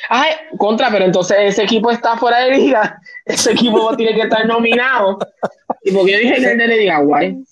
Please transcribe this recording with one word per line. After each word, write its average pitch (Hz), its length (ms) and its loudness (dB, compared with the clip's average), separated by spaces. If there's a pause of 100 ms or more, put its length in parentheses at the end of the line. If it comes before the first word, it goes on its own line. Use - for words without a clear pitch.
Ay, 277 220 0 (260)
contra, 226 320 0
pero 196 160 2
entonces 185 340 0
ese 202 240 2
equipo 220 280 0
está 226 260 -2
fuera 240 220 0
de 254 180 2
liga. 240 420 0 (140)
<laughs> - 120 -20
Ese - 280 -2
equipo 220 420 0
tiene 220 180 0
que 220 100 0
estar 220 220 -2
nominado. 233 720 0 (680)
Y 190 80 -2
porque 190 220 2
yo 202 60 2
dije 254 160 2
que 254 160 2
el 233 60 0
de 233 100 0
Lady 220 180 2
Gaga, 156 180 0
guay. 147 340 0 (140)